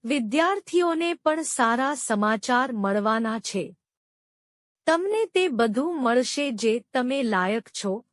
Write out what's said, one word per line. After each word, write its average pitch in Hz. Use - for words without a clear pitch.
વિદ્યાર્થીઓને 330
પણ 311
સારા 254
સમાચાર 233
મળવાના 220
છે. 180
તમને 392
તે 370
બધું 254
મળશે 254
જે 226
તમે 262
લાયક 208
છો 202